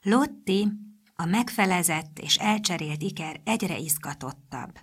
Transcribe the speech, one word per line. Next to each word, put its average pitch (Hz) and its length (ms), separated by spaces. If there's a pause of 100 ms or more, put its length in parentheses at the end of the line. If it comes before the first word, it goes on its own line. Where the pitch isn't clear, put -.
Lotti, 208 680 (460)
a 170 100
megfelezett 180 920
és - 180
elcserélt 175 640
iker 160 420
egyre 220 340
izgatottabb. 139 1040